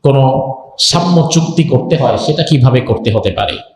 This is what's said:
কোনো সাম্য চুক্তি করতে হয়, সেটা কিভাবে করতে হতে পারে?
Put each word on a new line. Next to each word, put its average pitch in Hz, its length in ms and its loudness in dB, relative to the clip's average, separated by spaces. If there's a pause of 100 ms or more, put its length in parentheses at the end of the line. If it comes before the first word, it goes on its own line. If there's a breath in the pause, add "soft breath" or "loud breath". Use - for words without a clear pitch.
কোনো 135 500 2 (260)
সাম্য 175 520 0
চুক্তি 165 320 0
করতে 135 320 0
হয়, 127 220 0
সেটা 156 260 -2
কিভাবে 123 380 2
করতে - 300 -2
হতে 104 200 0
পারে? 101 260 -6 (180)